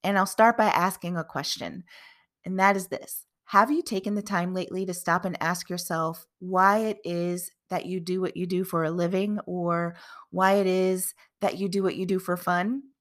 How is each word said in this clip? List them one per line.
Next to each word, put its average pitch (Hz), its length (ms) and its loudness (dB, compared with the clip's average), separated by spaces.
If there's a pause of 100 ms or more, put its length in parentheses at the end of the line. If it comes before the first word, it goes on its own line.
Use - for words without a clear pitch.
And 196 140 0
I'll 190 80 4
start 233 320 4
by 214 120 4
asking 175 500 0
a 160 60 -4
question, 143 600 -8 (580)
and 190 160 -4
that 196 160 6
is 185 120 -2
this. - 400 -10 (240)
Have 220 200 6
you 320 120 0
taken 202 320 -4
the 208 80 -2
time 180 320 -2
lately 185 320 -4
to 180 80 -6
stop 175 320 0
and 170 160 -4
ask 170 260 -2
yourself 165 580 -4 (120)
why 185 400 4
it 214 260 -2
is 175 480 -4 (160)
that - 180 -4
you 185 120 -4
do 180 220 -2
what 185 160 -2
you 180 100 -4
do 180 160 0
for 170 220 0
a 156 80 0
living, 190 520 0
or 170 520 -2 (340)
why 190 240 4
it 196 140 4
is 185 460 2 (260)
that 185 180 -2
you 196 100 -2
do 196 140 0
what 185 140 0
you 185 100 -4
do 185 140 2
for 180 160 -2
fun? 180 460 0 (180)